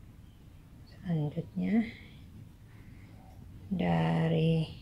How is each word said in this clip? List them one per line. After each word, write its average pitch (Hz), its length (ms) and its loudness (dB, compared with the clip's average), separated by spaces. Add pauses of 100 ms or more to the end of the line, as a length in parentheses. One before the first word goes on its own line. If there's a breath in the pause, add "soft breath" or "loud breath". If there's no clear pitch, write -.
(880)
Selanjutnya 180 960 0 (1800 loud breath)
dari 165 960 4 (180 loud breath)